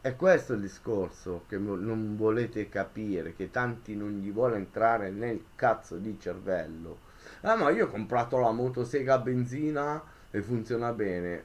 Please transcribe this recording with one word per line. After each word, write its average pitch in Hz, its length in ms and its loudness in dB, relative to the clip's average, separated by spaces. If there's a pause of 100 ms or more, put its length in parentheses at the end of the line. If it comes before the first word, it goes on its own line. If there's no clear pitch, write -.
È 127 140 -2
questo 170 380 4
il 107 80 0
discorso 92 880 -4
che 98 100 -4
mo-, 101 160 -2
non 107 420 -2
volete 110 520 0
capire, 98 680 -4
che 92 160 -6
tanti 117 460 -4
non 104 240 -4
gli 98 100 -4
vuole 113 260 2
entrare 104 540 2
nel 107 320 -4 (140)
cazzo 110 400 0
di 101 240 -6
cervello. 85 800 -4 (420)
"Ah, 220 160 4
ma 156 140 4
io 196 160 4
ho - 40 -6
comprato 117 480 0
la 117 140 6
motosega 127 640 2
a 127 40 6
benzina 143 840 0 (300)
e 104 120 -2
funziona 117 500 -2
bene." 87 520 -2